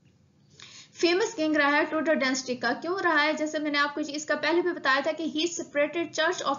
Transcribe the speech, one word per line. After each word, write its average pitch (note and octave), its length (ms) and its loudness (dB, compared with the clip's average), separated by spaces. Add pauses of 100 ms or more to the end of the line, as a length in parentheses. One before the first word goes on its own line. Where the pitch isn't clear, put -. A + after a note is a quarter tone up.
(960)
फेमस F#4 400 2
किंग D#4 220 0
रहा C#4+ 120 4
है D4 160 4
टूडर D#4 300 0
डायनेस्टी C4 400 0
का। A#3+ 180 -2
क्यों F4+ 280 -4
रहा D#4+ 220 4
है? D4+ 140 2
जैसे D4+ 220 -2
मैंने D4 200 -2
आपको C#4+ 220 0
इसका D4+ 340 -4
पहले D4+ 280 2
भी F4 100 0
बताया C#4 280 2
था D#4+ 120 0
कि D#4+ 120 -6
he D#4 360 -2
separated D4+ 580 -2
Church E4 280 2
of C#4 120 0